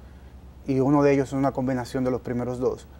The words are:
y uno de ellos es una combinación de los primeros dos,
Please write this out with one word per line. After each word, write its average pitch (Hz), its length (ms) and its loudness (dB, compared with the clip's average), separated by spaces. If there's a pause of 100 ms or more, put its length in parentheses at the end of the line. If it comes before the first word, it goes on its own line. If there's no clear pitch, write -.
(680)
y 135 120 2
uno 143 220 4
de 143 120 6
ellos 139 160 0
es 139 40 -8
una 135 180 0
combinación 127 520 -2
de 127 80 0
los 120 100 -2
primeros 123 380 -4
dos, 120 280 -4 (120)